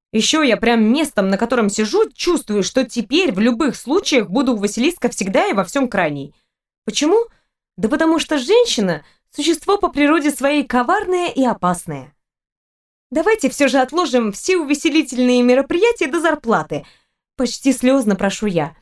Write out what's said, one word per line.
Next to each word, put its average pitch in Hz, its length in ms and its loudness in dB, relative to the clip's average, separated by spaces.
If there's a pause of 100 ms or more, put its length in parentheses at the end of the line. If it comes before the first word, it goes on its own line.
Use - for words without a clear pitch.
(140)
Ещё 254 300 0
я 226 140 2
прям 226 260 2
местом, 220 460 0
на 196 80 0
котором 233 320 0
сижу, 214 440 0
чувствую, 214 480 -2
что 254 240 0
теперь 269 460 -2
в 185 80 -2
любых 233 360 0
случаях 277 540 -2
буду 247 240 0
у 220 40 -2
Василиска 226 520 -2
всегда 240 380 -2
и 370 60 -2
во 202 100 0
всём 269 240 -2
крайней. 147 480 -4 (500)
Почему? 349 400 0 (520)
Да 196 120 -2
потому 320 300 2
что 302 180 -2
женщина — 247 680 2 (320)
существо 339 440 0
по 359 80 0
природе 294 420 2
своей 285 340 0
коварное 349 680 0
и - 140 -2
опасное. 170 680 -4 (960)
"Давайте 320 400 0
всё 277 180 2
же 254 120 2
отложим 254 520 0
все 359 260 -2
увеселительные 269 840 0
мероприятия 330 680 2
до 311 140 -4
зарплаты", 226 640 -2 (500)
почти 254 380 0
слёзно 247 420 2
прошу 196 300 -2
я. 165 360 -2